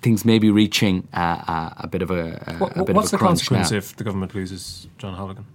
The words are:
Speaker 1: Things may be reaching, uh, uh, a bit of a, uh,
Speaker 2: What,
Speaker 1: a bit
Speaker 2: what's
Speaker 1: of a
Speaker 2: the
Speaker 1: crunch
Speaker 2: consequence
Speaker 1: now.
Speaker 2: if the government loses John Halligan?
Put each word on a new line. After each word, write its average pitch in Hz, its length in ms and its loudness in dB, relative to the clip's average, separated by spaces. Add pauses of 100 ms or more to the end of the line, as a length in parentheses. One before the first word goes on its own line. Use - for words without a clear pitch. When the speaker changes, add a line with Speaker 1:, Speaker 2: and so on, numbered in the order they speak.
Speaker 1:
Things 113 240 2
may 113 140 6
be 107 120 6
reaching, 101 600 4
uh, 85 340 -2
uh, 82 300 -4
a - 100 -12
bit 87 140 -6
of 90 100 -4
a, 82 400 -4
uh, 82 60 -8
Speaker 2:
What, - 220 -2
Speaker 1:
a 95 60 0
bit 135 120 2
Speaker 2:
what's 208 120 2
Speaker 1:
of - 40 -2
a 208 40 0
Speaker 2:
the - 20 0
Speaker 1:
crunch 180 220 4
Speaker 2:
consequence 90 320 0
Speaker 1:
now. 104 40 0
Speaker 2:
if - 180 -6
the - 100 -10
government 95 300 -6
loses 92 640 -10
John 95 180 -12
Halligan? 98 300 -12 (100)